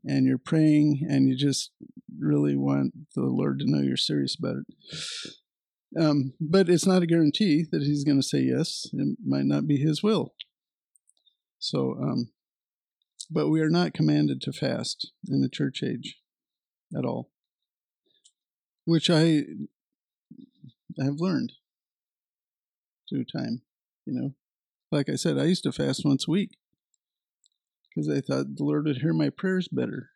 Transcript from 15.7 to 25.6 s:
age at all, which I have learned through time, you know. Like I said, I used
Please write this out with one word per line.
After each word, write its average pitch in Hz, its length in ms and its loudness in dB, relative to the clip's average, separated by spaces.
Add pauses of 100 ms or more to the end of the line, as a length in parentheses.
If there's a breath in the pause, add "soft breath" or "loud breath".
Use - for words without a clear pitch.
age 123 340 -8 (800)
at 131 60 -4
all, 127 260 -6 (1600)
which 165 240 2
I 160 340 4 (1500)
have 143 220 -2
learned 175 320 -2 (1600)
through 135 160 -4
time, - 380 -8 (420)
you - 80 -6
know. 131 220 -6 (560)
Like 143 180 0
I 139 60 -2
said, 147 220 -2
I 139 60 0
used 175 200 0